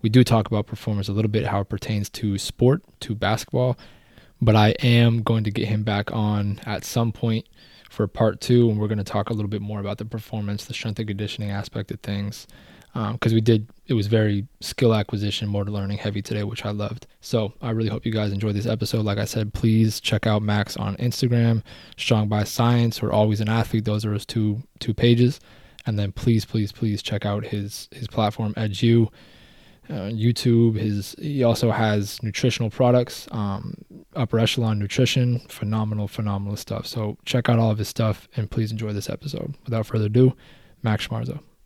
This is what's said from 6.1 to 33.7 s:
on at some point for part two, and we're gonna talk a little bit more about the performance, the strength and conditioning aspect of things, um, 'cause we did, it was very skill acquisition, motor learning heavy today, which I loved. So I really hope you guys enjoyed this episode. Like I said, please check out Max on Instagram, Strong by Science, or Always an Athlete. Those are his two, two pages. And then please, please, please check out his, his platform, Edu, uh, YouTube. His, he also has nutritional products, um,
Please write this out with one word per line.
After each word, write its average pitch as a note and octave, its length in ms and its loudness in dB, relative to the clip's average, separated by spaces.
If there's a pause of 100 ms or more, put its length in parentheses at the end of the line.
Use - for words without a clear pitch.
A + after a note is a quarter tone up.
on G#2 540 0
at G#2+ 180 -6
some A#2 300 -2
point A2+ 340 -2 (420)
for - 160 -2
part A2 360 0
two, A#2+ 280 6
and G#2+ 80 0
we're G#2 120 -2
gonna G#2+ 140 -2
talk G2+ 260 -4
a A#2 40 -2
little G#2 160 -4
bit G#2 120 -4
more G#2 180 -8
about G2+ 180 -6
the G#2+ 80 -10
performance, G#2+ 600 -6
the - 80 -12
strength A2 260 -6
and A2 80 -4
conditioning G#2 440 -6
aspect G2+ 380 -8
of - 120 -10
things, G2+ 440 -6 (500)
um, A2 220 -4
'cause A2+ 160 0
we A2+ 60 6
did, A2 300 2 (180)
it C3 60 0
was G#2 140 0
very G#2+ 380 2 (140)
skill - 340 2
acquisition, G#2 540 -2
motor G2+ 240 -2
learning G2+ 280 -4
heavy G#2 220 -4
today, G#2 220 -4
which G#2+ 220 -8
I G#2 60 -4
loved. G#2 360 -6 (140)
So G#2+ 400 -2
I B2 80 -6
really A2 200 0
hope A2 160 -6
you A#2 60 -2
guys G#2+ 220 0
enjoyed G2+ 220 -2
this G2+ 100 -2
episode. A2 400 -2
Like G2+ 120 0
I G#2+ 80 -2
said, G#2+ 280 -4
please A2 480 2
check - 260 0
out G#2+ 140 2
Max G#2 340 -2
on G2+ 220 -4
Instagram, A#2 680 2 (320)
Strong G#2+ 320 0
by G#2 160 0
Science, A#2 580 2
or G#2+ 120 0
Always G#2+ 260 2
an G#2+ 80 0
Athlete. A2+ 380 0
Those G#2+ 180 -2
are G#2+ 100 -2
his G2+ 120 -4
two, G#2+ 380 -2 (160)
two A2+ 140 -4
pages. A#2+ 460 4 (460)
And G#2+ 120 -2
then G2+ 140 -2
please, A2+ 320 2
please, G#2 300 -4
please G#2+ 280 -2
check - 240 -6
out G#2 200 -2
his, G#2 460 -8
his B2 180 -10
platform, G#2+ 460 -2
Edu, A2+ 540 4 (800)
uh, G2+ 220 -6
YouTube. A#2 680 2
His, G#2 420 -4
he C#3+ 240 -2
also A#2 260 4
has G#2 540 0
nutritional A2+ 480 -2
products, B2 580 2
um, G2+ 460 -4 (400)